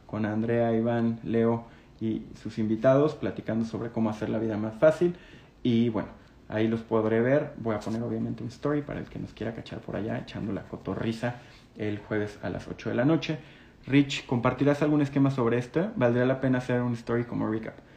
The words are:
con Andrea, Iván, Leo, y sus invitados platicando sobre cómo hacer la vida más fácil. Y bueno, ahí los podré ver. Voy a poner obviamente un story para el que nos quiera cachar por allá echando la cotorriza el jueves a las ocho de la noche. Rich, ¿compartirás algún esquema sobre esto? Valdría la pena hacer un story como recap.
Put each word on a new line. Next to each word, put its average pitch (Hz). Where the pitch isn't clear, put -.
con 107
Andrea, 113
Iván, 117
Leo, 117
y 110
sus -
invitados 113
platicando 110
sobre 113
cómo 113
hacer 107
la 113
vida 110
más 110
fácil. 175
Y 120
bueno, 107
ahí 110
los 113
podré 113
ver. 139
Voy 113
a 104
poner 113
obviamente 117
un 120
story 147
para -
el -
que -
nos 107
quiera 113
cachar 113
por -
allá 110
echando 104
la 95
cotorriza 113
el 104
jueves 104
a 101
las -
ocho -
de 107
la 120
noche. 151
Rich, 139
¿compartirás 131
algún 151
esquema 139
sobre 120
esto? 170
Valdría 123
la 131
pena 131
hacer 123
un 123
story 120
como 110
recap. 113